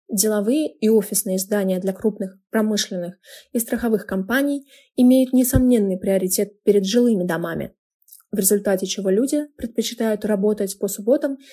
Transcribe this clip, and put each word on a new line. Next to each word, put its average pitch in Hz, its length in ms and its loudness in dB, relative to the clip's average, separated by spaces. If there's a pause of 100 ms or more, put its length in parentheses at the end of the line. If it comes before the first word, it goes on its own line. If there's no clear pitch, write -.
(120)
Деловые 214 600 0
и - 180 -2
офисные 202 500 0
здания 190 400 -2
для 190 140 -4
крупных 202 440 -6 (140)
промышленных 202 640 -4 (360)
и 247 80 -2
страховых 233 460 -2
компаний 269 640 -2 (280)
имеют 254 380 6
несомненный 247 640 4
приоритет 190 680 -2
перед 202 200 4
жилыми 214 420 2
домами – 165 500 -6 (560)
в 202 60 -6
результате 196 500 0
чего 190 240 -2
люди 277 340 0 (100)
предпочитают 226 680 -4
работать 208 540 -2
по 202 80 -4
субботам 269 500 0 (160)